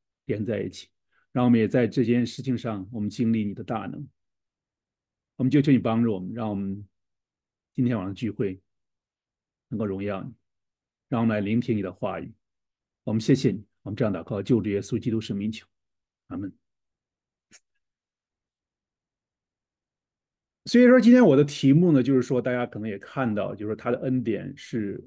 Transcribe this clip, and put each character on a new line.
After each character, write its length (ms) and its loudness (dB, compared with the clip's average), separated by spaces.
连 180 -4
在 160 -4
一 80 -6
起， 200 -18
让 140 2
我 40 6
们 80 6
也 80 2
在 200 2
这 180 0
件 220 2
事 160 -10
情 160 -2
上， 340 -8
我 80 -8
们 80 -2
经 240 -2
历 120 0
你 100 -6
的 100 -12
大 220 -6
能。 200 -12
我 80 -2
们 60 2
就 120 4
求 100 2
你 60 6
帮 240 0
助 100 0
我 60 -4
们， 160 -10
让 160 -6
我 40 -6
们 320 -8
今 140 0
天 100 -2
晚 80 -6
上 100 -8
聚 160 -6
会 300 -6
能 100 -6
够 80 -2
荣 160 -6
耀 200 -6
你， 120 -14
让 140 0
我 40 2
们 80 2
来 60 -2
聆 180 0
听 160 0
你 60 -2
的 100 -6
话 300 -8
语。 140 -14
我 100 -4
们 60 0
谢 140 4
谢 160 2
你， 140 -8
我 100 -16
们 60 -8
这 80 -2
样 80 0
祷 100 -6
告， 200 -6
救 180 2
主 80 -4
耶 100 0
稣 200 -6
基 120 -6
督 100 -2
圣 140 -8
名 160 -4
求， 160 -12
阿 100 -12
门。 160 -10
所 140 6
以 60 10
说 140 8
今 120 8
天 120 8
我 120 8
的 60 8
题 300 2
目 180 6
呢， 120 6
就 120 0
是 80 4
说 180 -2
大 120 -2
家 140 -4
可 120 -12
能 100 -8
也 100 -8
看 360 -4
到， 200 -4
就 120 -10
是 60 -4
说 40 -8
他 140 -6
的 120 -2
恩 200 -2
典 340 -6
是 500 -8